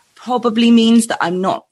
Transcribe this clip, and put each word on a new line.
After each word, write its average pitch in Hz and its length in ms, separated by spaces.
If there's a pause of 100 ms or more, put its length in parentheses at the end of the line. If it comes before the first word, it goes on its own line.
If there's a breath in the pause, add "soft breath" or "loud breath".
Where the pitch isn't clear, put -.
(140)
probably 233 580
means 226 360
that - 140
I'm 180 180
not 185 320